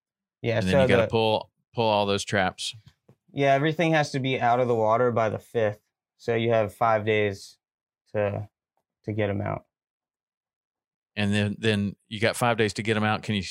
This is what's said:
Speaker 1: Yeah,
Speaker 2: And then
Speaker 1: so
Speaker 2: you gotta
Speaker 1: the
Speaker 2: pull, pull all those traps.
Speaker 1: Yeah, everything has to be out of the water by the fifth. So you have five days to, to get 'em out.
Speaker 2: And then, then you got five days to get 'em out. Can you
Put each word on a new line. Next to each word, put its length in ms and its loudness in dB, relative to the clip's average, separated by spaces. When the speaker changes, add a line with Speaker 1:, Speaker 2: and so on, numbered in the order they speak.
Speaker 1:
Yeah, 180 0
Speaker 2:
And 80 0
then 100 4
Speaker 1:
so 0 -
Speaker 2:
you 80 4
gotta 160 4
Speaker 1:
the 60 0
Speaker 2:
pull, 420 0
pull 140 0
all 180 2
those 180 -2
traps. 500 -2
Speaker 1:
Yeah, 200 2
everything 400 2
has 200 2
to 80 -2
be 200 -2
out 200 2
of 80 0
the 60 2
water 380 2
by 160 2
the 100 -4
fifth. 420 -4
So 180 -4
you 160 0
have 240 0
five 300 0
days 540 -2
to, 360 -4
to 80 -6
get 180 -2
'em 120 -4
out. 240 -6
Speaker 2:
And 160 -2
then, 260 0
then 380 -2
you 120 -10
got 160 0
five 200 0
days 180 0
to 80 -6
get 140 0
'em 80 -2
out. 180 -2
Can 120 -4
you 160 -2